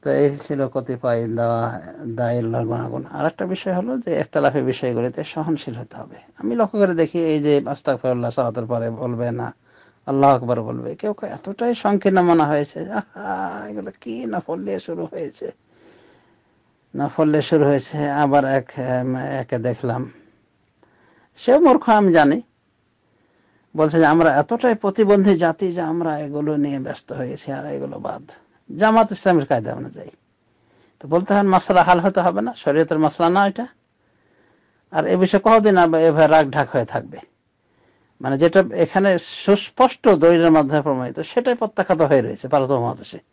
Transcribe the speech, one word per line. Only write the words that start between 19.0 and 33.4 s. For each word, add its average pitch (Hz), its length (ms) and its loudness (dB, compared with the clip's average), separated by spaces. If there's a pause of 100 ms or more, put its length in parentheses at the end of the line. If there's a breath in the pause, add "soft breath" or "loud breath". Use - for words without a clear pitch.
একে 123 160 -6 (100)
দেখলাম, 120 340 -4 (1400 soft breath)
সেও 254 180 4
মূর্খ 302 300 6
আমি 208 280 6
জানি, 151 220 4 (1400)
বলছে 156 240 2
যে 160 140 6
আমরা 165 160 6 (120)
এতটাই 233 420 0
প্রতিবন্ধী 202 500 4 (100)
জাতি 170 240 0 (100)
যে 175 40 -4
আমরা 165 300 -4 (140)
এগুলো 147 260 -4 (120)
নিয়ে 139 160 -4
ব্যস্ত 135 280 -12 (100)
হয়ে 127 140 -8
গেছি, - 160 -14 (100)
আর 139 80 -12 (100)
এগুলো 139 240 -10
বাদ, 135 240 -10 (560)
জামাত 220 320 4
ইসলামের 175 380 0
কায়দা 113 220 -2 (100)
অনুযায়ী। - 300 -16 (880)
তো - 40 -20 (100)
বলতে 180 200 0
হয় 202 120 4 (100)
মাসলা 180 280 4
হাল 175 220 4
হতে 190 200 2
হবে 185 220 0
না, 254 40 -6 (120)
শরীয়তের 156 420 0
মাসলা 165 300 0
না 202 140 4